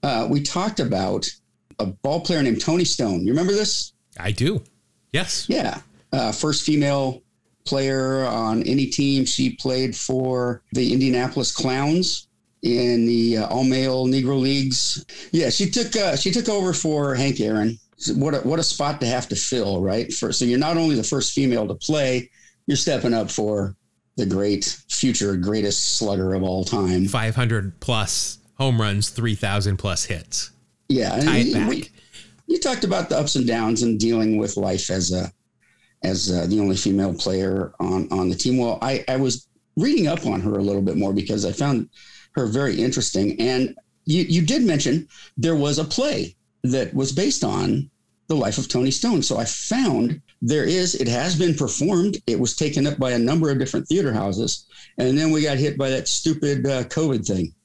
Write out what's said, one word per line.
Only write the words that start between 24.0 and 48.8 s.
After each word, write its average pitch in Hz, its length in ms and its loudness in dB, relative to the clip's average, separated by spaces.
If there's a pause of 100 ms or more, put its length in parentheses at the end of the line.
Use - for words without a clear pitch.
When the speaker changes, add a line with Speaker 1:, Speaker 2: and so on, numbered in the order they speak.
Speaker 1:
the 101 100 0
great 98 380 0 (260)
future, 101 460 0
greatest 101 600 0
slugger 95 380 0
of 92 80 0
all 92 220 0
time. 92 420 0
Speaker 2:
Five 110 280 0
hundred 110 460 -2
plus - 580 -2 (160)
home 127 260 2
runs, 107 300 0
three 113 240 -2
thousand 101 440 0
plus 92 260 -2
hits. - 460 -8 (380)
Speaker 1:
Yeah, 127 260 2
and 135 100 0
Speaker 2:
Tie 139 140 4
it 117 80 4
Speaker 1:
you, - 80 0
Speaker 2:
back. 107 140 2
Speaker 1:
we, - 200 -4 (580)
you 339 140 0
talked 254 240 -2
about 175 240 0
the - 100 0
ups 147 180 0
and 127 100 2
downs 113 360 0
and 113 160 2
dealing 110 380 2
with 107 220 -2
life 95 320 0
as 90 220 0
a, 90 200 -2 (720)
as, 92 260 -2
uh, 87 160 0
the 104 140 2
only 98 160 2
female 98 380 2
player 95 640 -2
on, 92 320 0
on 92 160 0
the 90 60 0
team. 127 240 0
Well, 117 240 0
I, 131 260 -2
I 131 80 0
was 131 320 -2 (280)
reading 240 300 2
up - 200 -2
on 98 160 -2
her 104 160 0
a 101 40 0
little 101 200 0
bit 92 160 0
more 98 160 0
because 101 320 -2
I 87 60 -2
found 139 360 0 (440)
her 127 140 0
very 117 360 0
interesting. 107 580 0
And 127 340 0 (300)
you, 160 200 2
you 170 180 2
did 247 220 2
mention 151 440 2 (300)
there 160 180 2
was 143 220 2
a 160 60 0
play 254 520 -2 (280)
that 127 280 0
was 135 200 0
based 185 320 0
on 101 440 0 (400)
the 165 60 0
life 113 240 0
of - 100 -4
Toni 131 220 2